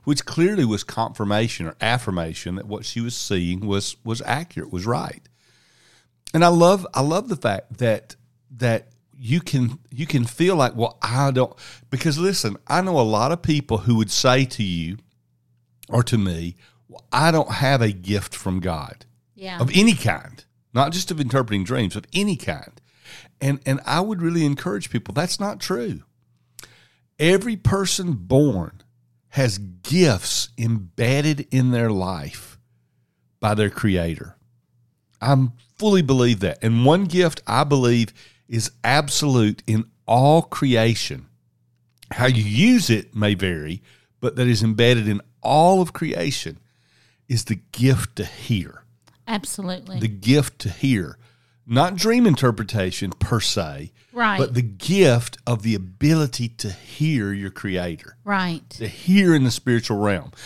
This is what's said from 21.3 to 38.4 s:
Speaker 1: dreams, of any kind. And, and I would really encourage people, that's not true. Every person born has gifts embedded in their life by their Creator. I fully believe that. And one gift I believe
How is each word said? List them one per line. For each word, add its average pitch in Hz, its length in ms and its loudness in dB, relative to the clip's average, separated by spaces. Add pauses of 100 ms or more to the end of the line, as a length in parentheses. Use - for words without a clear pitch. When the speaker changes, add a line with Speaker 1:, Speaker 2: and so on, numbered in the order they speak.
Speaker 1:
dreams, 107 320 -2
of 107 160 -10
any 196 240 -2
kind. - 460 -10 (600)
And, 139 240 -2
and 135 200 -2
I 147 140 0
would 202 220 -2
really 165 240 0
encourage 175 440 -4
people, 113 240 -6
that's 170 280 -4
not 202 180 -6
true. 214 440 -6 (1160)
Every 196 380 2
person 190 560 -2
born 113 680 0 (480)
has 120 280 0
gifts 101 1000 0
embedded 120 920 -2
in 127 200 2
their 117 200 0
life 92 640 -6 (840)
by 107 120 2
their 104 160 0
Creator. 87 680 -2 (840)
I 131 260 4 (300)
fully 202 240 4
believe 123 380 4
that. 92 220 -2
And 117 240 4
one 175 200 6
gift 170 400 0
I 123 200 0
believe 120 480 2 (340)